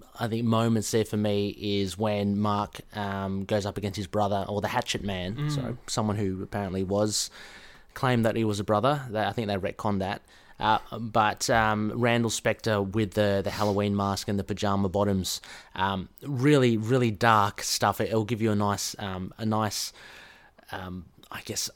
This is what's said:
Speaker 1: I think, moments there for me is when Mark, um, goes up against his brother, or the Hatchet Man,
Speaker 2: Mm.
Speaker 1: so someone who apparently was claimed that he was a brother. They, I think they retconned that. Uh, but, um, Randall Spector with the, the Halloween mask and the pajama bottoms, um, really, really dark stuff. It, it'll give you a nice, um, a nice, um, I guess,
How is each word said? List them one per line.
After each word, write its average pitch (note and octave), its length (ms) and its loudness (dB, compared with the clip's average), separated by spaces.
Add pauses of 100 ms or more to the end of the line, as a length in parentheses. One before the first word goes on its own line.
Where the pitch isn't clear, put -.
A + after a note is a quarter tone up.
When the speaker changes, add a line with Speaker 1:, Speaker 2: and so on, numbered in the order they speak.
(200)
Speaker 1:
I A#2+ 80 -2
think, A2+ 180 -2
moments A2+ 460 2
there A2 140 4
for A2 120 -4
me G2+ 400 0
is G2+ 400 -2
when G2+ 420 0
Mark, G#2 400 0 (160)
um, G2 500 -4
goes G#2 200 0
up G2+ 120 -4
against G2 200 -4
his G2 100 -4
brother, G2+ 400 0
or G#2 140 -2
the G#2 80 -2
Hatchet A#2+ 340 -2
Man, F#2+ 320 -4
Speaker 2:
Mm. D3 160 -4
Speaker 1:
so C3+ 260 -4 (100)
someone G#2+ 280 0
who F#2+ 280 -2
apparently G2 400 -4
was G#2 460 0 (640)
claimed B2 320 2
that G#2+ 120 2
he A2+ 80 2
was G#2 160 0
a - 20 -6
brother. A2+ 460 2
They, G#2 140 0
I G2+ 100 0
think A2+ 140 -2
they G2+ 80 0
retconned G2 440 -2
that. F#2+ 220 -2 (380)
Uh, G#2+ 200 4 (200)
but, G#2+ 500 0
um, G#2+ 460 2
Randall A#2 360 2
Spector G#2+ 600 0
with G#2+ 180 0
the, G2+ 320 2
the G2 80 -2
Halloween G2+ 440 2
mask G2 340 0
and G2+ 100 0
the F#2+ 40 -2
pajama G2 460 0
bottoms, G2 520 0 (320)
um, F#2+ 340 -2 (140)
really, C3 560 4
really A#2 340 2
dark G#2+ 500 4
stuff. - 380 0
It, G#2+ 100 0
it'll A2 160 2
give G#2+ 160 -2
you A2 100 2
a G#2 40 2
nice, G2+ 440 0
um, F#2+ 380 -6
a A2+ 80 -8
nice, A2 460 0 (800)
um, F#2 340 -10 (240)
I - 120 -12
guess, - 340 -6